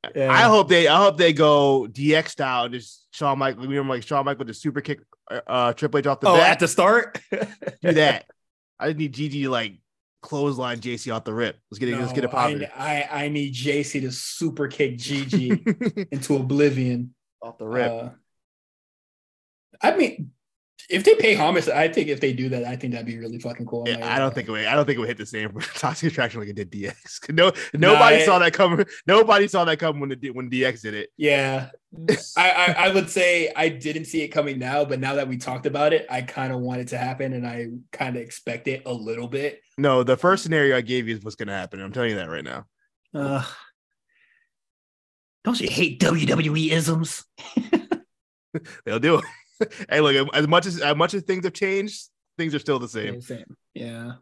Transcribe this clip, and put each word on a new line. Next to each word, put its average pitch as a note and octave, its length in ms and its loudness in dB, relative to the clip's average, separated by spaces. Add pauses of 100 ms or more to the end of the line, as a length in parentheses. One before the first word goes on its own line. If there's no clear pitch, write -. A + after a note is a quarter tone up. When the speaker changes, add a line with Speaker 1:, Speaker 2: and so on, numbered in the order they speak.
(160)
Speaker 1:
Yeah. C3+ 160 2
Speaker 2:
I G3+ 120 8
hope G#3+ 260 6
they, E3+ 180 6
I D3+ 80 6
hope G3 220 6
they E3+ 160 6
go C#3+ 520 6
D C#3+ 300 0
X D#3+ 160 0
style B2+ 320 -2
and A#2+ 80 -6
just - 400 -16
Shawn C#3 260 -2
Michaels, C3 300 -2
you C#3 60 -4
know, C#3 80 0
like, C3 220 -4
Shawn C#3 200 -2
Michaels C3+ 240 -4
just A2 140 -14
super C#3+ 180 -4
kick, C#3+ 200 -8 (300)
uh, A#2+ 440 0
Triple D3 240 -2
H C3+ 80 0
off C#3 140 0
the G#3 100 2
Speaker 1:
Oh, F3 60 8
Speaker 2:
bat. E3 160 8
Speaker 1:
at E3 80 0
the E3+ 60 2
start? G#3+ 580 2
<laughs> - 60 -16 (520)
Speaker 2:
Do F3 100 2
that. D3 320 4 (560)
I C3 80 -2
just D#3 100 -2
need D3+ 140 -4
Gigi C#3+ 300 -6
to, C3 80 -2
like, A2 280 -4 (440)
clothesline B2+ 580 -4
J A#2+ 160 -6
C A#2+ 140 -10
off A2 140 -4
the A2 100 -6
rip. A2+ 240 -2 (120)
Let's G#2 80 -16
get B2 120 -2
it, A#2+ 100 -2
let's B2 140 -4
get C3+ 100 -2
it - 80 -4
Speaker 1:
No, C3+ 60 -2
I B2 40 4
Speaker 2:
popping. C#3+ 200 0
Speaker 1:
n-, C#3+ 120 -10
I, C#3+ 340 -4 (180)
I - 20 -4
need C#3+ 240 -4
J C#3+ 300 -2
C C#3+ 180 -6
to C3 100 -6
super D3 560 -6
kick C3+ 300 -4
Gigi C3 540 -2
Speaker 2:
<laughs> G3+ 600 -2
Speaker 1:
into C#3 260 -2
oblivion. B2+ 760 0 (280)
Speaker 2:
Off A2+ 160 -16
the A2 100 -12
rip. A#2+ 240 -2
Speaker 1:
Uh, A#2 160 -10 (1700)
I D#5 140 4
mean, A#3+ 340 0 (600)
if F3+ 140 0
they G#4+ 100 10
pay A3 200 4
homage, E3 340 2
I D3+ 200 2
think E3 200 0
if C#3 120 -2
they C3+ 120 2
do B2+ 180 -4
that, B2 140 -4
I B2 120 -8
think B2+ 160 -6
that'd A#2 140 -8
be A#2 120 -8
really A#2 200 -12
fucking A#2+ 280 -10
cool. A#2 200 -8
I'm A#2 80 -2
Speaker 2:
Yeah, - 60 -
Speaker 1:
like, - 100 -8
Speaker 2:
I B2+ 80 0
don't C3+ 120 2
Speaker 1:
"Yeah." - 40 -12
Speaker 2:
think A#2 140 -8
it - 20 -10
would, G#2+ 160 -4
I A#2+ 80 0
don't D3 100 4
think C#3 120 -2
it A#2+ 40 -6
would A2 80 -4
hit A#2+ 80 -6
the G#2+ 100 -12
same G#2+ 340 -8
<laughs> - 160 -10
Toxic D#3 340 -2
Attraction A#2+ 300 -4
like G#2 100 -10
it G2+ 60 -10
did G2 140 -8
D G2 180 -10
X. - 360 -16
<laughs> - 60 -16
No, F3 220 4 (200)
nobody F3 460 8
Speaker 1:
Nah, D#3+ 60 4
Speaker 2:
saw F#3+ 120 6
Speaker 1:
it F3+ 40 6
Speaker 2:
that E3+ 120 6
coming. F3+ 320 4 (220)
Nobody G3+ 420 6
saw F3+ 160 2
that D#3+ 140 0
coming D#3 220 -2
when C#3 120 -6
it B2 80 -10
did, B2+ 140 -10
when B2+ 140 -8
D B2+ 160 0
X A2+ 180 -2
did G#2+ 120 -8
it. G#2 220 -8
Speaker 1:
Yeah. C3+ 540 0 (220)
Speaker 2:
<laughs> E3 160 -6 (280)
Speaker 1:
I, F3+ 140 4
I, F3+ 280 2
I F#3+ 140 2
would F#3+ 160 0
say F3 480 0
I D#3+ 120 0
didn't D3+ 380 -6
see D#3+ 160 -4
it D3 60 -6
coming D3 300 -4
now, C3+ 260 -2
but C#3 140 -4
now C3+ 160 -4
that C#3 140 -2
we B2+ 80 -6
talked B2+ 300 -8
about C#3+ 260 0
it, - 180 0
I B2+ 120 -6
kinda C3 360 -6
want B2 220 -6
it B2 80 -10
to B2 100 -8
happen, C3 340 -6
and B2 140 -8
I A#2+ 220 -8 (240)
kinda B2 280 -6
expect A#2 480 -10
it C3 160 -6
a B2+ 80 -8
little A#2 360 -8
bit. C#3 320 -8 (180)
Speaker 2:
No, C3+ 240 4
the B2+ 140 4
first F#3 260 2
scenario D3 340 2
I B2+ 40 0
gave A#2 280 -4
you A2+ 80 -4
is G2+ 60 -14
what's G#2+ 140 -14
gonna G2+ 200 -8
happen. F#2 240 -10
I'm G2 120 -12
telling A#2+ 180 -2
you G#2 60 -4
that F2 120 -8
right D#2 160 -10
now. B1+ 220 -12 (480)
Speaker 1:
Uh, C#3 300 -4 (2000)
don't A#3+ 160 0
you - 80 -2
hate D3+ 320 -2
W E3+ 260 2
W D#3 300 0
E D#3+ 160 -2
isms? D#3+ 520 -2 (800)
<laughs> - 800 -18
Speaker 2:
They'll G#2+ 140 -2
do D3+ 200 4
it. - 120 -2
<laughs> - 40 -20 (540)
Hey, D3+ 120 2
look, C#3 340 4
as D3+ 140 2
much E3+ 180 4
as, E3+ 140 -8
as D3 160 0
much F3 180 0
as G3 80 -4
things F#3 220 -4
have F3+ 80 -4
changed, G3 560 -4 (280)
things D#3+ 160 -4
are D3 60 -2
still C#3 220 0
the A#2+ 80 -8
same. G#2+ 260 -6
Speaker 1:
Yeah, B2 60 -12
same. B2 360 -16 (180)
Yeah. A#2 480 -12